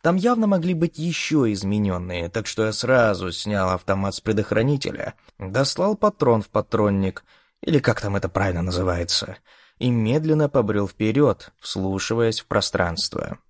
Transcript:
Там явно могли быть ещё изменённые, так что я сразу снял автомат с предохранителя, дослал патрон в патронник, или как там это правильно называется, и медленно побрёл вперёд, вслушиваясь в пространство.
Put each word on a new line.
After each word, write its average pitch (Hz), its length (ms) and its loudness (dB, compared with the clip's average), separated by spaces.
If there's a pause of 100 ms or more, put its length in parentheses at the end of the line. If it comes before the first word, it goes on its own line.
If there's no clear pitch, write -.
Там 170 140 2
явно 220 320 2
могли 180 260 2
быть 165 240 -2
ещё 151 540 0
изменённые, 92 760 -2
так 110 180 -6
что - 180 -2
я 107 80 -2
сразу 107 580 2
снял 98 380 -2
автомат 98 460 -2
с - 60 -8
предохранителя, 113 920 -2 (240)
дослал 135 580 0
патрон 135 460 2
в - 80 -12
патронник, 101 760 0 (380)
или 156 180 2
как - 220 0
там 101 140 -4
это 95 140 -2
правильно 92 320 0
называется, 90 760 -2 (420)
и 123 100 0
медленно 147 600 2
побрёл 104 380 2
вперёд, 110 720 0
вслушиваясь 101 800 -2
в - 80 -14
пространство. 90 920 -2 (100)